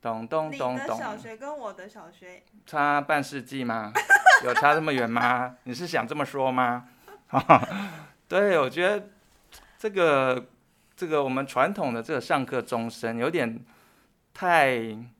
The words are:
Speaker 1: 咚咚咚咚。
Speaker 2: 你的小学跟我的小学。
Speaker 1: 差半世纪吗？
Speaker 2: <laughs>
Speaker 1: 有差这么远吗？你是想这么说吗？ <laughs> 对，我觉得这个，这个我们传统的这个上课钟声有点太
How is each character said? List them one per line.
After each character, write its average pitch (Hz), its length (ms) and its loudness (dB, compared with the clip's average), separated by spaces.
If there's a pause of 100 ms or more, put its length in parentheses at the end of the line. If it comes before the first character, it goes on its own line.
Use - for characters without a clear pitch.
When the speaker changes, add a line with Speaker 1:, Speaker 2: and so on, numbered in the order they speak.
Speaker 1:
咚 113 260 -6
咚 156 240 -4
咚 202 80 -10
咚。 127 160 -2
Speaker 2:
你 127 40 -6
的 220 180 -6
小 220 200 -8
学 220 200 -16
跟 285 220 -12
我 220 140 -12
的 190 160 -18
小 196 220 -20
学。 180 320 -20 (240)
Speaker 1:
差 147 340 2
半 143 220 0
世 135 200 -10
纪 131 220 -8
吗？ 113 300 -4
Speaker 2:
<laughs> 784 500 6
Speaker 1:
有 - 100 2
差 147 200 6
这 160 80 0
么 156 100 -2
远 123 160 0
吗？ 123 560 0
你 123 100 -10
是 170 120 -8
想 120 200 -2
这 147 80 -6
么 147 100 -2
说 135 260 -2
吗？ 123 380 -2 (420)
<laughs> 143 960 0
对， 190 300 2
我 135 100 2
觉 165 200 0
得 202 200 -2 (680)
这 220 100 -6
个， 139 580 2 (500)
这 180 100 -6
个 156 160 0
我 135 60 0
们 135 180 -2
传 139 260 2
统 170 200 -2
的 117 100 -4
这 156 120 -6
个 131 60 -2
上 143 240 0
课 123 160 -4
钟 117 300 -4
声 117 280 -6
有 127 120 0
点 123 300 -4 (760)
太 131 640 2 (240)